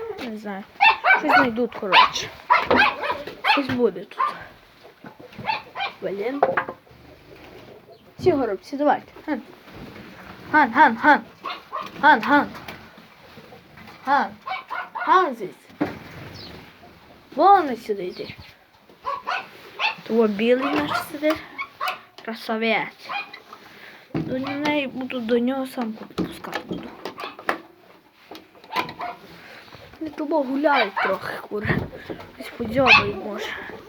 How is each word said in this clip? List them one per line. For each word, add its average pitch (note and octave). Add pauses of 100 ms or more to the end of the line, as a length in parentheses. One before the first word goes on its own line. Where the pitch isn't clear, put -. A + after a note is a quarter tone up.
(200)
Не A3
знаю. G3+ (560)
Щось D4+
знайдуть, A#3+
коротше. - (1120)
Щось C#4
буде A#3
тут. - (1700)
Блін. G#3 (1800)
Всі F4+
горобці, B3+
давайте. C#4+ (160)
Ган. C4 (1080)
Ган, C#4+
ган, B3+
ган. C#4+ (800)
Ган, C4+ (1800)
ган. B3+ (640)
Ган E4+
звідси. F#3 (1700)
Вон E4
сюди G3+
йди. - (1700)
Того A3+
білий B3
наш D4 (200)
сидить. D4+ (880)
Красавець. A3 (1040)
До B3+
неї C#4+
буду, B3+
до A#3
нього C4
самку A3
підпускати -
буду. - (3000)
Вони D#4
того D4+
гуляють C4+
трохи, - (160)
кури. - (560)
Щось -
подзьобають, B3
може. G#3 (420)